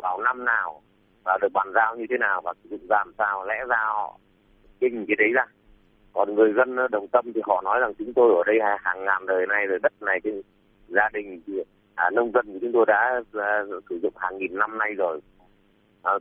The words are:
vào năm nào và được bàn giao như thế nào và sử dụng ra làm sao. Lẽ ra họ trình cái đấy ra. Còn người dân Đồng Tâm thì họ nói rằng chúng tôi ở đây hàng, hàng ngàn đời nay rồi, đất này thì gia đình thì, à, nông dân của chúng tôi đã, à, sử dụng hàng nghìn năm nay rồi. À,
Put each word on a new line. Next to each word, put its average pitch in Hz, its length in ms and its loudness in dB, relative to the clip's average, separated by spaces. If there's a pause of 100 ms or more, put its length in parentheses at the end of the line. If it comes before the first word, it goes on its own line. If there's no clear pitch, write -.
vào 92 220 -2
năm 123 200 -2
nào 95 380 -2 (420)
và 95 180 0
được 98 120 0
bàn 98 200 2
giao 113 220 2
như 117 140 -8
thế 123 100 0
nào 98 240 0
và 87 80 -6 (100)
sử - 80 -20
dụng 98 200 -12
ra 107 140 2
làm 87 140 -16
sao. 101 300 -2
Lẽ 110 100 -4 (100)
ra 120 120 0 (140)
họ 104 240 -8 (640)
trình 117 280 -2
cái 104 100 0
đấy 107 160 2
ra. 127 100 2 (680)
Còn 101 200 0
người 107 220 6
dân 127 120 4 (220)
Đồng 101 220 -4
Tâm 120 120 2 (100)
thì 113 140 0
họ 95 160 2
nói 101 180 0
rằng 110 160 0
chúng 110 180 -8
tôi 120 120 8 (120)
ở - 60 2
đây 107 180 4
hàng, 101 220 0
hàng 92 200 -2
ngàn 95 200 0
đời 95 220 2
nay 104 200 0
rồi, 92 140 -2
đất - 120 2 (140)
này 95 160 0
thì 107 60 -2 (580)
gia 98 260 2
đình - 140 -6 (180)
thì, 101 60 -10 (420)
à, 85 100 0 (120)
nông 117 180 2
dân 120 180 4
của 92 100 -10
chúng 120 100 -2
tôi 117 160 6
đã, 104 120 4 (320)
à, 104 200 -2 (360)
sử 87 140 -6
dụng 98 140 -4
hàng 95 220 -6
nghìn 92 240 -6
năm 107 160 -2
nay 107 180 -4
rồi. 85 240 -2 (840)
À, 92 180 0